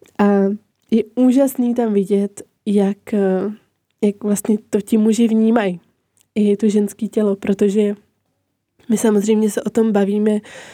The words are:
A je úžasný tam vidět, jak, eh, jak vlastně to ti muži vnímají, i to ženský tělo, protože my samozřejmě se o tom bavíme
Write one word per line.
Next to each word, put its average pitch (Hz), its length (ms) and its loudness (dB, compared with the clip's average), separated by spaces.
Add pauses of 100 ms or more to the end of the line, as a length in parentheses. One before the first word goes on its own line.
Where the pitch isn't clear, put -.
(180)
A 208 60 2 (640)
je 226 140 2 (100)
úžasný 254 600 2
tam 233 180 -2
vidět, 202 500 -2 (240)
jak, 202 480 -2
eh, 196 380 -2 (520)
jak 202 200 -4
vlastně 208 340 -2 (120)
to 208 100 0
ti 220 180 -2
muži 220 300 2
vnímají, 220 520 0 (540)
i 208 220 2
to 220 120 0
ženský 208 400 -2
tělo, 202 280 -2
protože 202 580 0 (920)
my 214 100 0
samozřejmě 214 520 2
se - 120 -4
o 208 80 -8
tom 226 220 0
bavíme 208 480 0 (340)